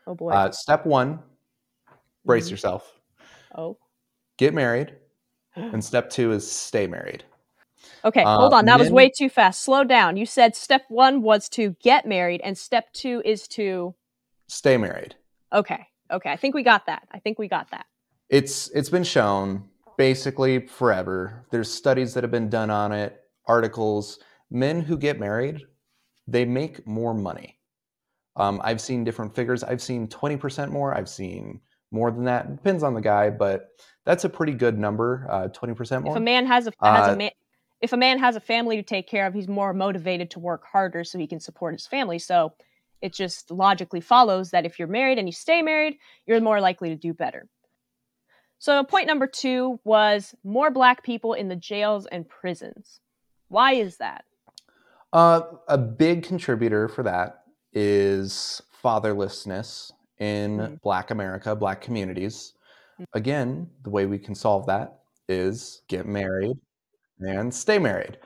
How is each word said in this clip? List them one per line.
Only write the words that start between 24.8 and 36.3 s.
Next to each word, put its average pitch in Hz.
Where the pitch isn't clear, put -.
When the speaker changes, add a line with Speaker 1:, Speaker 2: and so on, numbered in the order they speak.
Speaker 2:
who 156
get 147
married, 120
they 120
make 135
more 113
money. -
Um, 101
I've 113
seen 123
different 113
figures. 123
I've 123
seen 117
twenty 147
percent 139
more. 139
I've 95
seen 95
more 113
than 120
that. 123
It 139
depends 185
on 139
the 110
guy, 104
but 101
that's 180
a 190
pretty 156
good 117
number, 117
uh, 95
twenty 120
percent 127
more. 147
Speaker 1:
If 233
a 226
man 247